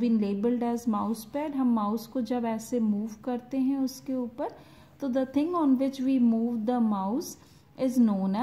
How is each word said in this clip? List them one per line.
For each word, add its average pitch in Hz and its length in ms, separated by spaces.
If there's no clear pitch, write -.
been 233 220
labeled 233 480
as 233 120
mouse 208 260
pad। 294 200
हम 254 180
माउस 220 320
को - 140
जब 247 240
ऐसे 226 360
मूव 214 440
करते 247 340
हैं 269 200
उसके 262 360
ऊपर, 254 420
तो 277 80
the 262 240
thing 302 220
on 269 140
which 269 260
we 269 160
move 226 500
the 247 100
mouse 208 440
is 254 100
known 196 440